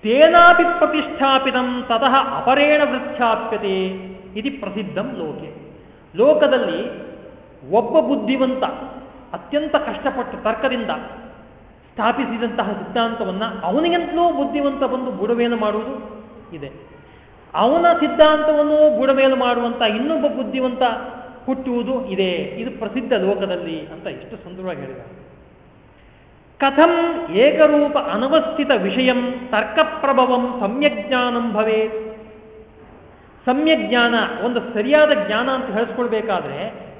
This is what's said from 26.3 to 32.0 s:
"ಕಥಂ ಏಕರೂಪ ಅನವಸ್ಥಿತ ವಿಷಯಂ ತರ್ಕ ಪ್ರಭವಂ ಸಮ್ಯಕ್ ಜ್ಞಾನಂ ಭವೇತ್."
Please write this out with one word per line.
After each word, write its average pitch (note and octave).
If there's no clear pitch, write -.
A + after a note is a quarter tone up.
"ಕಥಂ C#4
ಏಕರೂಪ D4
ಅನವಸ್ಥಿತ C4+
ವಿಷಯಂ B3
ತರ್ಕ A3
ಪ್ರಭವಂ B3
ಸಮ್ಯಕ್ B3
ಜ್ಞಾನಂ A#3+
ಭವೇತ್." A3